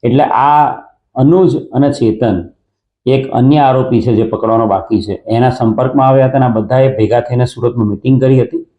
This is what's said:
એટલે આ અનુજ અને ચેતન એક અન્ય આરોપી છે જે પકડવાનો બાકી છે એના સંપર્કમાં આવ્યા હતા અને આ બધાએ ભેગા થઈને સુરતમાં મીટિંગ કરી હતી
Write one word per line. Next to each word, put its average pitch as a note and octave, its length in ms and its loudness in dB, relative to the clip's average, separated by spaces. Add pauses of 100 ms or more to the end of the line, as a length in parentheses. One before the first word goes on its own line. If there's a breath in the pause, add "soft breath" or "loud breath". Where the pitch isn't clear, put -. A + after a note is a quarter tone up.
એટલે B2+ 220 2 (200)
આ D3 180 4 (540)
અનુજ D#3 340 4 (220)
અને C#3 180 0
ચેતન G#2+ 460 -2 (720)
એક C3 160 0 (100)
અન્ય C3+ 300 2
આરોપી C3 400 2
છે A#2+ 120 0
જે A2 100 0
પકડવાનો A2+ 420 -2
બાકી G2+ 360 -2
છે G2+ 120 -6 (120)
એના A#2+ 240 0
સંપર્કમાં B2+ 580 0
આવ્યા C3+ 200 4
હતા C3+ 120 0
અને B2+ 80 2
આ A2+ 80 0
બધાએ B2+ 380 0
ભેગા A2 280 0
થઈને B2 240 -2
સુરતમાં A#2+ 440 -4
મીટિંગ C3 300 0
કરી C3 200 2
હતી B2 220 -4 (160)